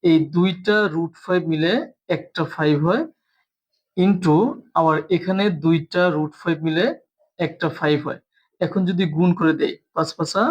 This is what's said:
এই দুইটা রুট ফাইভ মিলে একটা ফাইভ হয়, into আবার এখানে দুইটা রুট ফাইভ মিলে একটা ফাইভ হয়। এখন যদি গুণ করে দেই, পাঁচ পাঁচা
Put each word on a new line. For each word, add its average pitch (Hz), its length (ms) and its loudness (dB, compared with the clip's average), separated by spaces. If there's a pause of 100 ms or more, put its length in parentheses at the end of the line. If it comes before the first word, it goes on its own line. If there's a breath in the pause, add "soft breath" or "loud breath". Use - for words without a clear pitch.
এই 165 140 6 (180)
দুইটা 185 400 2 (200)
রুট 165 180 -4 (100)
ফাইভ 180 240 0
মিলে 160 240 0 (440)
একটা - 280 -6 (120)
ফাইভ 151 200 2 (100)
হয়, 220 180 0 (920)
into 180 380 4 (380)
আবার 160 220 2 (140)
এখানে 190 340 0 (200)
দুইটা 165 460 0
রুট 151 320 -4
ফাইভ 165 160 -2 (100)
মিলে 165 180 0 (540)
একটা - 300 0
ফাইভ 151 360 0
হয়। - 140 -8 (420)
এখন 185 240 -2
যদি 185 180 0 (120)
গুণ 180 180 4
করে 160 200 0
দেই, - 200 -2 (200)
পাঁচ 160 240 -2
পাঁচা 185 340 -2